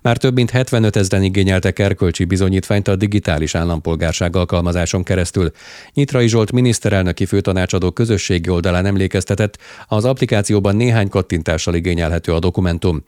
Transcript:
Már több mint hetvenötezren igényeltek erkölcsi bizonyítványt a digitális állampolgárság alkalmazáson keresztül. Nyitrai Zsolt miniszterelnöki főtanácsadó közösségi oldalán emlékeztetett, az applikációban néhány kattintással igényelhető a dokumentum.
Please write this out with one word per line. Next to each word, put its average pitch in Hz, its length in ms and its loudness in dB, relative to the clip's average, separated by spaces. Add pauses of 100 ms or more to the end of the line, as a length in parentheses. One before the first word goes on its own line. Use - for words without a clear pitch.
Már 120 160 0
több 131 160 0
mint 123 160 0
hetvenötezren 107 720 2
igényeltek 95 560 0
erkölcsi 95 460 0
bizonyítványt 95 640 0
a 101 80 2
digitális 92 600 -2
állampolgárság 82 800 -2
alkalmazáson 87 680 0
keresztül. 90 480 -2 (420)
Nyitrai 127 340 2
Zsolt 110 240 2
miniszterelnöki 104 760 0
főtanácsadó 92 680 0
közösségi 92 580 -2
oldalán 90 360 0
emlékeztetett, 98 720 -2 (300)
az 107 180 0
applikációban 104 720 0
néhány 113 340 2
kattintással 87 680 -2
igényelhető 85 580 0
a 82 60 0
dokumentum. 87 680 0